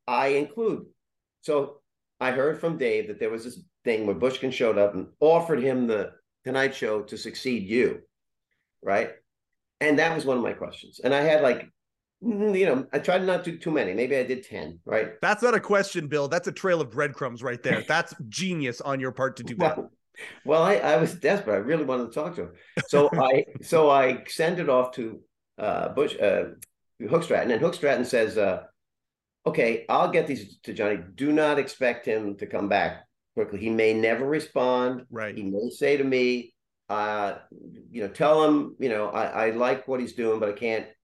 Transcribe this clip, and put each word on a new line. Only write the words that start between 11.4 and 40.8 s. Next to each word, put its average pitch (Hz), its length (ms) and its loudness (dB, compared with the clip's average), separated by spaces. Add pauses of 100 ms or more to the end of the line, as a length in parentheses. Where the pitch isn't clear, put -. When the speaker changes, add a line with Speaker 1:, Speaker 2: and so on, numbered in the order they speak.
Speaker 1:
like, 127 260 2 (540)
mm, 208 360 0
you 190 80 4
know, 135 260 2
I 143 60 -2
tried 185 260 2
not 180 200 0
to 170 80 -6
do 170 60 -12
too 170 120 -6
many. 113 220 0
Maybe 127 240 0
I 127 60 2
did 127 220 -6
ten, 85 420 -12
right? 107 340 -2
Speaker 2:
That's 208 220 2
not 240 120 4
a 190 60 2
question, 196 480 0
Bill. 143 200 0
That's 160 200 -2
a - 40 -4
trail 175 280 0
of 127 100 -4
breadcrumbs 123 520 -4
right 120 200 -6
there. 117 200 0
Speaker 1:
<laughs> - 60 -8
Speaker 2:
That's 165 260 0 (140)
genius 147 520 -4
on 139 200 -4
your 131 120 -4
part 131 260 -2
to 123 40 -14
do 117 140 -10
that. 165 200 2
Speaker 1:
Well, - 140 -10 (560)
well, 156 160 4
I, 190 140 4
I 151 200 2
was 165 180 0
desperate. 143 400 0
I 95 40 2
really 147 260 0
wanted 127 220 -2
to 113 60 -16
talk 160 240 -6
to 92 60 -6
him. 85 100 -12 (360)
So 143 220 6
Speaker 2:
<laughs> 165 100 0
Speaker 1:
I, 135 240 4 (180)
so 156 280 6
I 131 380 4
sent 170 300 -2
it 147 120 -2
off 127 220 2
to, 113 280 -10 (380)
uh, 90 320 -2
Bush, - 280 -2
uh, 92 260 2 (580)
Hookstratton, 123 500 0
and 110 80 0
Hookstratton 139 460 0
says, 107 320 0
uh, 95 240 0 (840)
"Okay, 117 440 0
I'll 160 240 2
get 160 160 2
these 110 340 -8
to 113 100 -12
Johnny. 101 280 -2 (140)
Do 147 180 0
not 151 260 2
expect 127 480 -2
him 107 300 -2
to 101 100 -10
come 101 220 -4
back 90 360 0 (300)
quickly. 104 240 -4
He 113 120 -4
may 110 220 4
never 113 320 2
respond. 127 840 0
Speaker 2:
Right. 107 260 -8
Speaker 1:
He 107 60 -8
may 98 280 -4
say 143 260 2
to 135 80 0
me, 123 500 0 (340)
uh, 104 480 -2 (540)
you 117 120 -8
know, 98 60 -4
tell 156 360 4
him, 147 340 2
you 127 120 -2
know, 107 180 -2
I, - 380 -2
I 113 40 2
like 123 380 0
what 131 120 -2
he's 120 120 -8
doing, 113 260 0
but 104 120 0
I - 20 -4
can't, 113 340 -4 (180)